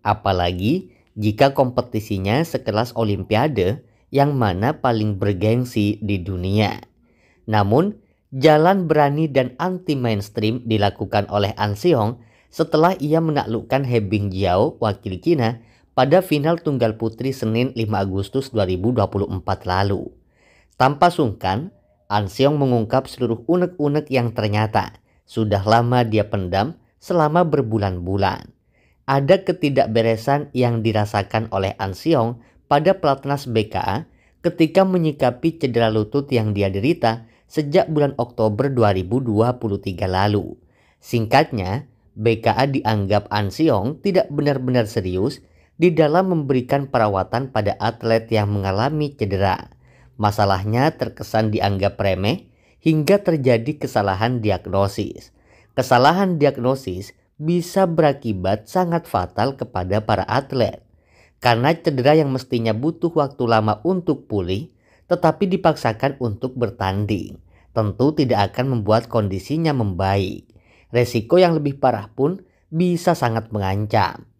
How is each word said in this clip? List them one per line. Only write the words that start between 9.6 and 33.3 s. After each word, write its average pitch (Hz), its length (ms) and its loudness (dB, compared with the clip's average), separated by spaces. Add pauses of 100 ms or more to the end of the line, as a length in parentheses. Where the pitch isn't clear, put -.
dilakukan 101 640 0
oleh 101 240 2
An 104 160 -2
Seong 117 480 0 (240)
setelah 160 560 0
ia 151 160 0
menaklukkan 135 640 -2
He 120 160 0
Bingjiao, 98 800 0
wakil 101 400 -4
Cina, 120 440 0 (360)
pada 139 240 4
final 160 400 0
tunggal 120 320 0
putri 113 400 -4
Senin 120 400 -2
lima 107 280 -2
Agustus 101 520 -4
dua 104 120 2
ribu 92 280 -2
dua 101 160 2
puluh 98 200 -4
empat 92 360 -6
lalu. 98 440 -2 (680)
Tanpa 143 320 4
sungkan, 117 600 -2 (400)
An 104 160 0
Seong 139 320 0
mengungkap 131 480 0
seluruh 117 400 -4
unek-unek 151 640 -2
yang 120 240 0
ternyata 107 640 -2 (280)
sudah 104 360 0
lama 120 400 4
dia 107 240 0
pendam 98 480 -2 (280)
selama 165 400 2
berbulan-bulan. 98 1040 -2 (640)
Ada 139 320 4
ketidakberesan 135 1120 0
yang 117 320 0
dirasakan 107 640 -2
oleh 98 320 -2
An 95 120 -4
Seong 120 480 0 (220)
pada 151 320 2
pelatnas 139 480 -2